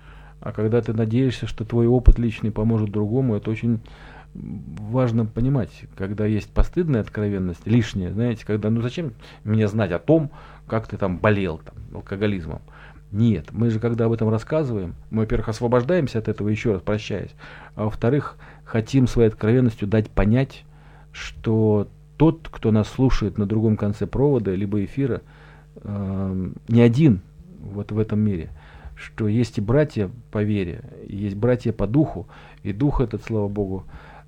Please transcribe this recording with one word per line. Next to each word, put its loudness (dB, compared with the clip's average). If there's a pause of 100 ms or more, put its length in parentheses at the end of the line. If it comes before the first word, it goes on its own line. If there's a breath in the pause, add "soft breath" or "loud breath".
(400 loud breath)
а -8
когда 2
ты -4
надеешься, 0
что -6
твой 2
опыт 8
личный -2
поможет 0
другому, 0
это -4
очень -2 (560 loud breath)
важно -2
понимать, -2 (120)
когда -2
есть -2
постыдная 2
откровенность, -4
лишняя, 2
знаете, -2
когда, -2
ну 0
зачем -6 (320 loud breath)
мне 2
знать 0
о -2
том, 2 (340 loud breath)
как -4
ты -8
там -2
болел 2
там, -18 (180)
алкоголизмом? -4 (520 loud breath)
Нет, 0
мы 0
же, 0
когда 0
об 2
этом 0
рассказываем, -2 (120)
мы, -2
во-первых, 0
освобождаемся 0
от -4
этого, -2
ещё 0
раз -2
прощаясь, -4 (460 loud breath)
а -4
во-вторых, 0 (280 loud breath)
хотим 2
своей 4
откровенностью 2
дать 0
понять, 2 (480 loud breath)
что 0 (300)
тот, 2
кто 0
нас 2
слушает 2
на 0
другом 2
конце -2
провода 2
либо -2
эфира, -4 (600 loud breath)
эм, -4 (120)
не 4
один 6 (400)
вот -10
в -2
этом -2
мире, -2 (460 loud breath)
что -6
есть 0
и -2
братья 0 (220)
по -2
вере, -2 (240)
и -12
есть -6
братья 0
по -2
духу, 0 (380 loud breath)
и -4
дух 0
этот, -2
слава -2
Богу, -4 (440 loud breath)